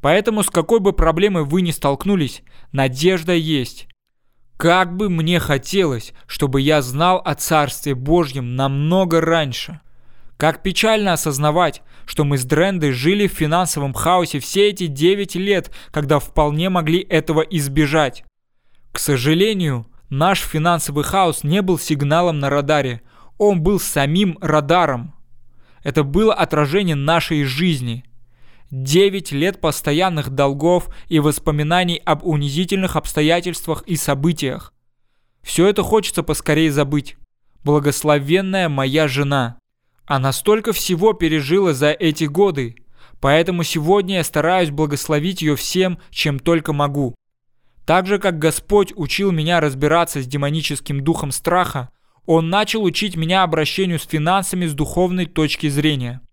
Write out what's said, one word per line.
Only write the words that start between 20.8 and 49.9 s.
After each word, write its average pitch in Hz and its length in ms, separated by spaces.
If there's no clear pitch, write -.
хаос 185 400
не 175 180
был 185 160
сигналом 151 600
на 139 120
радаре. 139 520
Он 202 240
был 196 180
самим 160 600
радаром. 151 760
Это 143 200
было 190 320
отражение 160 640
нашей 151 480
жизни. 131 600
Девять 175 580
лет 165 300
постоянных 156 680
долгов 143 580
и 160 140
воспоминаний 156 840
об 151 220
унизительных 170 720
обстоятельствах 160 880
и 180 80
событиях. 147 800
Все - 260
это 208 160
хочется 208 400
поскорее 156 480
забыть. 139 440
Благословенная 151 1080
моя 139 380
жена. 139 520
Она 135 260
столько 214 400
всего 190 400
пережила 160 640
за 147 160
эти 160 340
годы, 143 520
поэтому 165 440
сегодня 185 520
я 165 80
стараюсь 165 460
благословить 151 720
ее 151 140
всем, 185 420
чем 143 280
только 165 340
могу. 143 420
Так 185 220
же, 202 120
как 180 200
Господь 185 580
учил 190 360
меня 165 280
разбираться 147 600